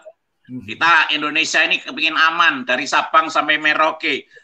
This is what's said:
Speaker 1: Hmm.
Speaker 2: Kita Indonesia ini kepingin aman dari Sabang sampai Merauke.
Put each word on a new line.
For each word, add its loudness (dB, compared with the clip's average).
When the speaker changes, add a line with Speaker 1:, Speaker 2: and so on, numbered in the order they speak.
Speaker 1:
Hmm. -16
Speaker 2:
Kita 2
Indonesia -2
ini 0
kepingin -4
aman 2
dari -2
Sabang 2
sampai 0
Merauke. 0